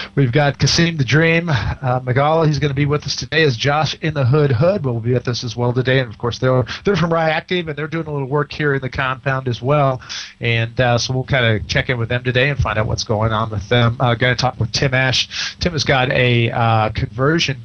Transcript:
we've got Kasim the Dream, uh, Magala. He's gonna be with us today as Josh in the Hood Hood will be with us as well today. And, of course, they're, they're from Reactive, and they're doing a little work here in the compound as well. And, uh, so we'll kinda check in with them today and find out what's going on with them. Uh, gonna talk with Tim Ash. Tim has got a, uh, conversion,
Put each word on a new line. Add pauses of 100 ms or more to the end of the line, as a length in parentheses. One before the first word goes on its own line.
(160)
we've
got
Kasim
the
Dream,
uh,
Magala.
He's
gonna
be
with
us
today
as
Josh
in
the
Hood
Hood
will
be
with
us
as
well
today.
And,
of
course,
they're, (180)
they're
from
Reactive,
and
they're
doing
a
little
work
here
in
the
compound
as
well. (400)
And,
uh,
so
we'll
kinda
check
in
with
them
today
and
find
out
what's
going
on
with
them.
Uh,
gonna
talk
with
Tim
Ash.
Tim
has
got
a,
uh,
conversion,